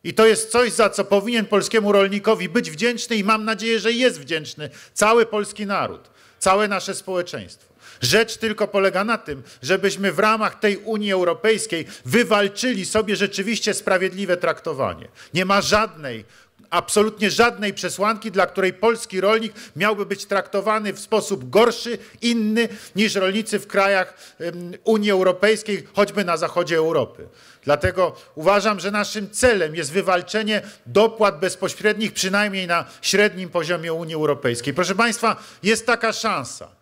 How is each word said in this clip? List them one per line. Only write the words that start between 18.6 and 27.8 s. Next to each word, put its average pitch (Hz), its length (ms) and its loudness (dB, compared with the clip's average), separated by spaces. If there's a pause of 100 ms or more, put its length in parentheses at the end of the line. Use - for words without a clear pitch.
polski 220 480 -2
rolnik 220 320 2 (240)
miałby 202 300 0
być 190 180 -8
traktowany 202 680 -2
w - 80 -12
sposób 127 500 -2
gorszy, 226 480 2 (220)
inny 226 480 0 (280)
niż 208 180 2
rolnicy 202 440 0
w - 80 -8
krajach, 196 720 0
em, 175 340 -10 (120)
Unii 208 260 2
Europejskiej, 190 840 2
choćby 202 300 0
na 170 120 0
zachodzie 165 400 -2
Europy. 160 520 0 (360)
Dlatego 165 520 0 (180)